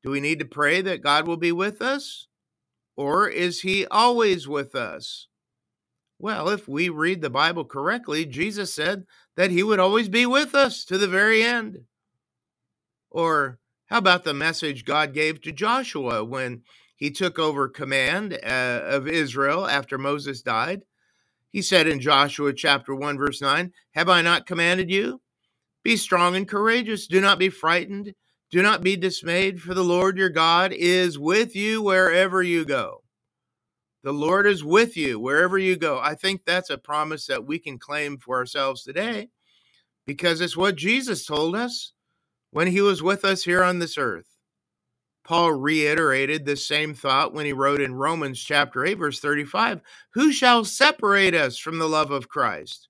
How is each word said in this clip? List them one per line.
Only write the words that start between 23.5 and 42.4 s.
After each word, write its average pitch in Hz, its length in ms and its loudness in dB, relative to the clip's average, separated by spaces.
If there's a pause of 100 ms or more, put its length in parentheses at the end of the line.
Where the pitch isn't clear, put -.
"Have 170 160 0
I 180 140 6
not 170 220 2
commanded 175 460 0
you? 233 300 -2 (640)
Be 226 120 2
strong 180 400 2
and 196 120 -2
courageous. 214 580 0
Do 185 140 2
not 196 180 4
be 185 100 2
frightened. 190 680 -2 (360)
Do 175 100 2
not 196 220 2
be 190 140 0
dismayed, 180 680 -2
for 175 100 -10
the 185 120 0
Lord 180 340 2
your 190 120 2
God 165 420 2
is 175 460 2
with 202 360 0
you 214 260 0
wherever 185 640 4
you 170 220 0
go." 127 380 -4 (1000)
The 139 100 -4
Lord 170 340 2
is 190 160 2
with 214 340 4
you 135 220 -2
wherever 156 400 2
you 185 180 2
go. 147 220 0
I 143 160 -2
think 190 300 -4
that's 180 260 0
a 139 80 -6
promise 151 480 -4
that 127 200 -4
we 151 120 -6
can 139 200 -14
claim 143 400 -6
for 123 180 -6
ourselves 131 460 -4
today 208 480 -6 (760)
because 165 340 0
it's 175 160 -4
what 190 200 2
Jesus 220 500 -2
told 156 300 0
us 240 360 -6 (580)